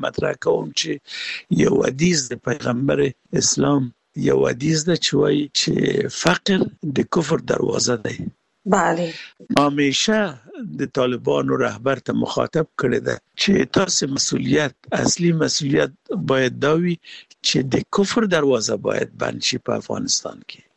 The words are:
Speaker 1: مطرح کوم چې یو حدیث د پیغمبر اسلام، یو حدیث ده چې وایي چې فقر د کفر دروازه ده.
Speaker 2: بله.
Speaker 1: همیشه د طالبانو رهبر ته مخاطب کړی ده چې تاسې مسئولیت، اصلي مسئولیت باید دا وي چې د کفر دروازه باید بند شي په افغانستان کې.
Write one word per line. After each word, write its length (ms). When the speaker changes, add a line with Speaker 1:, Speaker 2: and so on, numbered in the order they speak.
Speaker 1:
مطرح 320
کوم 200
چې 120
یو 100
حدیث 460
د 160
پیغمبر 540
اسلام، 460
یو 160
حدیث 440
ده 80
چې 140
وایي 240
چې 140
فقر 380
د 180
کفر 220
دروازه 520
ده. 120
Speaker 2:
بله. 340
Speaker 1:
همیشه 580
د 180
طالبانو 640
رهبر 480
ته 140
مخاطب 440
کړی 260
ده 80
چې 100
تاسې 260
مسئولیت، 560
اصلي 320
مسئولیت 460
باید 340
دا 60
وي 140
چې 100
د 240
کفر 380
دروازه 400
باید 360
بند 240
شي 80
په 240
افغانستان 560
کې. 120